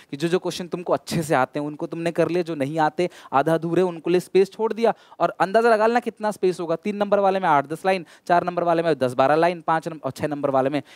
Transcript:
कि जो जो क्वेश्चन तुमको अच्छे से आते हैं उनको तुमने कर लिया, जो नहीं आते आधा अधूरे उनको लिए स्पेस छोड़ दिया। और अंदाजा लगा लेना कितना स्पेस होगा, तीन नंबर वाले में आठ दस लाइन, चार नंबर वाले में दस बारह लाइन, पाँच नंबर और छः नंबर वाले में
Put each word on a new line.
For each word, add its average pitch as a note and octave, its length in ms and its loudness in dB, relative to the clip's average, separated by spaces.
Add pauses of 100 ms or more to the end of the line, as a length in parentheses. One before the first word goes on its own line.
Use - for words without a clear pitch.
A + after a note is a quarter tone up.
(120)
कि C#3+ 60 -10
जो D#3 100 -4
जो F3 120 2
क्वेश्चन F3 280 -8
तुमको F3 260 -4
अच्छे - 300 -4
से D3 120 -2
आते C3 240 0
हैं D3 80 -6
उनको D3+ 200 -10
तुमने E3+ 240 -6
कर E3 180 0
लिया, F3 140 -2
जो E3 120 -8
नहीं D3 240 -4
आते D#3 300 0 (240)
आधा D3 200 2
अधूरे E3 280 0
उनको E3+ 280 -4
लिए F3+ 100 4
स्पेस F#3+ 320 2
छोड़ A3 220 -4
दिया। A3 200 0 (260)
और E3+ 100 2
अंदाजा G#3+ 400 2
लगा G#3+ 180 4
लेना A#3+ 120 2
कितना G#3+ 320 -6
स्पेस F3+ 280 -2
होगा, E3 160 -4
तीन G#3 200 -6
नंबर G3+ 240 0
वाले F#3+ 200 2
में F3+ 100 0
आठ C#3+ 180 4
दस D#3 180 -8
लाइन, F#3+ 200 0 (220)
चार F3 160 4
नंबर F3 200 0
वाले E3 200 2
में D#3 160 2
दस B2+ 140 0
बारह C3+ 220 4
लाइन, E3+ 260 2
पाँच D#3+ 260 -2
नंबर D#3+ 180 -12
और C3 60 -6
छः - 160 -6
नंबर C#3+ 220 -2
वाले C3 200 2
में C#3+ 120 -4 (140)